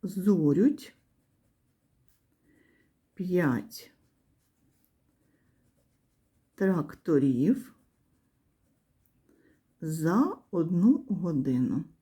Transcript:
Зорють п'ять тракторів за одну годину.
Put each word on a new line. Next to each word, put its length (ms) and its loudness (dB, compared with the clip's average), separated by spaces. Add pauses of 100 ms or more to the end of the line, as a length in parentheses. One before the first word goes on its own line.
Зорють 880 0 (2250)
п'ять 800 -2 (2750)
тракторів 1200 0 (2000)
за 560 0 (140)
одну 580 2
годину. 760 -2 (180)